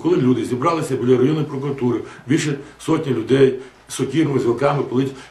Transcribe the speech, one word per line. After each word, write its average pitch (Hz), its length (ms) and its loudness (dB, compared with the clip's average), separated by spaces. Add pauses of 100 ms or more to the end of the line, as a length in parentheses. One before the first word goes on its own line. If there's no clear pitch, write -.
коли 165 140 2
люди 123 280 2
зібралися 135 520 -2
біля 123 220 4
районної 147 280 2
прокуратури, 127 540 -4 (260)
більше 147 320 0 (200)
сотні 147 360 -2
людей 127 440 4 (300)
з - 60 -14
сокирами, 139 440 0
з - 60 -2
вилками 139 380 0
палить, 131 300 -2 (180)